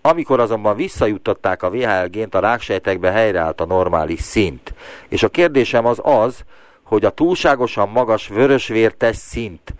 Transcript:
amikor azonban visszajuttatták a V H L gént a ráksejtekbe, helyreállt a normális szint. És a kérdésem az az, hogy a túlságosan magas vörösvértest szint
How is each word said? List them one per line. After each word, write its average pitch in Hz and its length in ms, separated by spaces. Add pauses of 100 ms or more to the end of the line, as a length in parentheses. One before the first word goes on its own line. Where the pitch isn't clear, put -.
amikor 156 380
azonban 107 360
visszajuttatták 107 880
a 92 60
V 92 40
H 107 300
L 90 60
gént 104 260
a 95 40
ráksejtekbe, 95 720
helyreállt 92 500
a 82 40
normális 85 540
szint. 92 540 (340)
És - 160
a 110 60
kérdésem 131 560
az 117 180
az, 127 400 (400)
hogy 107 220
a 101 40
túlságosan 131 800
magas 110 380
vörösvértest 113 920
szint - 600